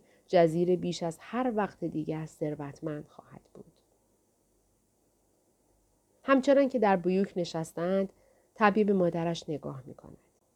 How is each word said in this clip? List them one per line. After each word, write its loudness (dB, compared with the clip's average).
جزیره 4
بیش -4
از -6
هر -4
وقت -4
دیگر -6
ثروتمند -8
خواهد -20
بود. -20
همچنان 4
که -2
در 4
بیوک 0
نشستند، -4
طبیب 4
مادرش 0
نگاه -10
می‌کند. -20